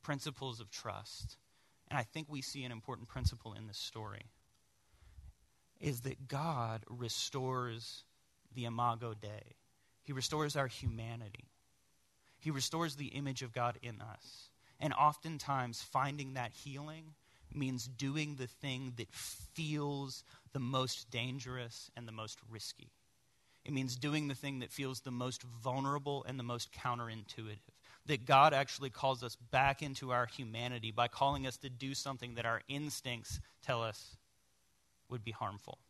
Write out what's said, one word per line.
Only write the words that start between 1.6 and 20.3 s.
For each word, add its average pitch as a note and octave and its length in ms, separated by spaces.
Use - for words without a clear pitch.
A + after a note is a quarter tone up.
And D3 100
I A#2+ 60
think D#3 260
we C#3+ 100
see C3+ 220
an B2 80
important A#2 380
principle A#2 440
in G#2+ 140
this G#2 120
story, G#2+ 480
is C3 220
that C3 260
God C3 600
restores B2 1160
the A#2+ 100
Imago A#2 500
Dei. G#2 420
He D3 100
restores D3 420
our C#3 140
humanity. A2+ 840
He D#3 140
restores D3+ 420
the C#3 120
image C3+ 360
of A#2+ 100
God A#2+ 300
in A2+ 180
us. - 500
And D3+ 140
oftentimes, C#3+ 880
finding C#3 520
that A#2+ 180
healing D3+ 640
means C3 360
doing C#3+ 480
the C3 100
thing C3 520
that - 140
feels C#3+ 1120